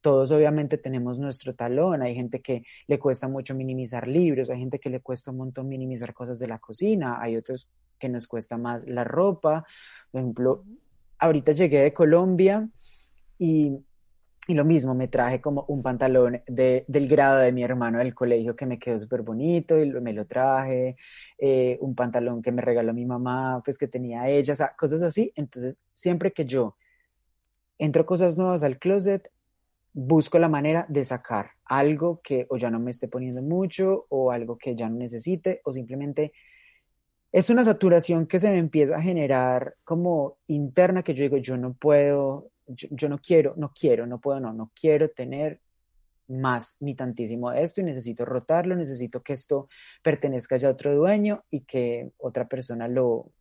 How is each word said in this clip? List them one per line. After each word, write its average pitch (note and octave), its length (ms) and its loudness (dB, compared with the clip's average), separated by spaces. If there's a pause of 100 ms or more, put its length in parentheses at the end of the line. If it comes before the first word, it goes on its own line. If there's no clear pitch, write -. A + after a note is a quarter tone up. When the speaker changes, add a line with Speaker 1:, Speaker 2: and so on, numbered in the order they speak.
Speaker 1:
todos C3+ 300 4
obviamente D3+ 480 2
tenemos B2 400 -6
nuestro C3 360 -8
talón. C3+ 480 0
Hay B2 120 -4
gente B2 260 -6
que A#2+ 220 -6 (240)
le C#3+ 120 2
cuesta C3+ 300 -2
mucho C3+ 260 -8
minimizar B2+ 540 -6
libros, C#3 420 2
hay B2+ 80 -4
gente B2+ 200 -6
que C3 120 -8
le B2+ 100 -6
cuesta B2+ 320 -12
un B2+ 60 -10
montón C3 300 -10
minimizar C3 460 -8
cosas B2 240 -12
de B2 80 -8
la A2+ 120 -10
cocina, D#3+ 640 -2
hay A2+ 160 -4
otros B2+ 320 -10 (300)
que C3+ 100 -6
nos A#2+ 180 -6
cuesta A#2 300 -10
más A#2+ 300 -6
la B2 180 -4
ropa. D#3+ 600 0 (460)
Por C3 100 -6
ejemplo, B2 320 0 (120)
Speaker 2:
Ujú. G#3+ 140 -20 (400)
Speaker 1:
ahorita D#3 340 4
llegué D3 280 4
de D3 120 6
Colombia F#3 760 4 (720)
y, D#3 380 2 (720)
y F3 80 0
lo D3 100 4
mismo, C#3 300 4
me B2+ 140 -2
traje B2+ 320 0
como C#3+ 280 -4
un C#3 140 -4
pantalón B2+ 640 2
de, B2+ 420 2
del C#3 200 0
grado C#3 320 6
de B2 120 6
mi B2 120 -2
hermano A#2+ 340 -2
del B2 160 0
colegio A#2+ 420 0
que C3+ 100 -8
me B2 120 -6
quedó A#2+ 220 -4
súper A#2 220 -6
bonito D#3+ 560 0
y D3+ 120 4
lo, B2+ 100 -4
me A#2+ 120 -6
lo G#2 140 -6
traje, C3 680 0 (420)
eh, B2+ 420 2
un C3+ 160 -4
pantalón A#2+ 440 -2
que A#2+ 120 -2
me B2 100 -2
regaló A#2 320 0
mi A#2+ 100 -6
mamá, B2+ 600 -4
pues C3+ 140 -4
que C3 100 -4
tenía B2 400 -6
ella, C#3+ 240 2
o C#3 40 -2
sea, C#3+ 220 -2
cosas D#3+ 240 0
así. F3 340 0
Entonces, B2+ 400 -8 (160)
siempre F3+ 400 -2
que D#3+ 140 -4
yo B2 300 0 (1000)
entro D#3 280 2
cosas F3 320 0
nuevas F3+ 240 0
al C3+ 160 -2
closet, G3 520 0 (640)
busco D3+ 460 2
la E3 100 4
manera D#3 400 0
de C#3 160 0
sacar A#2+ 460 -6 (140)
algo D3+ 580 0
que B2+ 280 -2
o C3 60 -2
ya A#2+ 140 -2
no A2+ 80 -2
me A#2+ 120 -4
esté A#2+ 180 -10
poniendo B2+ 340 -8
mucho F#3+ 680 -2
o C3 220 2
algo A#2+ 260 -6
que B2 200 -8
ya A2+ 120 -4
no A2+ 80 -6
necesite B2 680 -4
o C#3+ 80 -6
simplemente C#3 600 -6 (1000)
es F#3 180 4
una A#3+ 140 6
saturación F3 640 4
que F#3 140 0
se G#3 100 2
me F#3+ 80 2
empieza D#3 380 2
a D#3 60 -2
generar C3 840 0
como E3 600 -2
interna E3+ 560 2
que D#3+ 120 -2
yo C3 100 -2
digo, C#3 120 0
"Yo B2+ 200 -4
no B2+ 180 -6
puedo, C#3+ 760 2 (160)
yo, - 240 -16
yo D3 180 -4
no C#3+ 100 -6
quiero, - 380 4
no D3+ 220 -6
quiero, A#2+ 280 2
no A#2+ 140 -8
puedo, C3+ 200 -2
no, A#2 120 -6
no A2 260 -10
quiero D#3 320 4
tener C#3 500 -8 (680)
más B2+ 520 -4
ni C#3+ 140 -6
tantísimo A#2+ 560 -6
de C3 120 0
esto E3+ 180 -4
y F#3+ 40 -2
necesito A#2+ 400 -6
rotarlo, E3 520 -2
necesito B2+ 460 -6
que - 120 -8
esto C#3 340 -4 (340)
pertenezca C#3 560 -2
ya C3+ 100 2
a C3 40 2
otro C#3+ 220 0
dueño G#3 560 2
y C#3+ 120 -6
que B2 560 -4
otra B2 300 -6
persona A#2+ 400 -8
lo B2 420 0 (100)